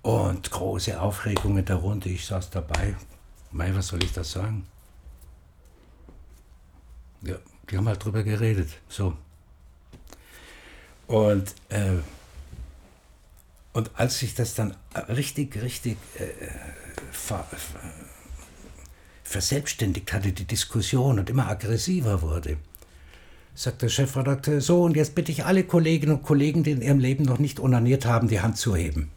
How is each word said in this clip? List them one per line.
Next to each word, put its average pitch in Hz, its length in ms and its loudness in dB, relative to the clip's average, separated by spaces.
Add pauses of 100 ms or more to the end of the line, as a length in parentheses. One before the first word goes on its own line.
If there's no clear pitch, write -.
Und 101 500 0
große 90 500 -4
Aufregung 101 560 0
in 95 80 2
der 95 120 0
Runde, 95 320 -2
ich - 180 -6
saß 92 240 -6
dabei. 95 420 -2 (580)
Mei, 90 220 -2
was 95 140 -2
soll 87 160 -4
ich - 100 -4
da 90 100 -6
sagen? 98 440 -6 (2500)
Ja, 92 140 -6 (340)
die 98 60 -4
haben 104 100 2
halt 101 180 -2
drüber 110 160 -2
geredet, 104 480 0 (180)
so. 90 300 -2 (1900)
Und, 104 480 4 (140)
äh, 95 280 2 (1800)
und 113 220 -2
als - 240 0
sich 113 160 -4
das 117 180 -2
dann 107 220 -2 (320)
richtig, 135 520 -4
richtig, 117 380 -6 (220)
äh, - 80 -8 (840)
ver-, - 380 -6
ver-, - 300 -12 (1400)
verselbstständigt - 880 -2
hatte, 98 200 0
die 92 120 -6
Diskussion, 123 720 0
und 95 140 -2
immer 127 160 2
aggressiver 110 720 0
wurde, 78 360 -2 (960)
sagt - 260 -4
der 117 80 2
Chefredakteur, 139 720 0
"So, 175 220 6
und 170 120 4
jetzt 156 200 2
bitte 170 160 0
ich 143 140 -4
alle 185 180 6
Kolleginnen 160 540 4
und - 60 -6
Kollegen, 151 380 4
die 147 80 2
in 127 140 0
ihrem 139 160 6
Leben 135 240 4
noch 127 160 4
nicht 147 200 0
onaniert 127 460 4
haben, 117 220 4
die 107 140 2
Hand 113 160 2
zu 101 180 2
heben." 78 420 0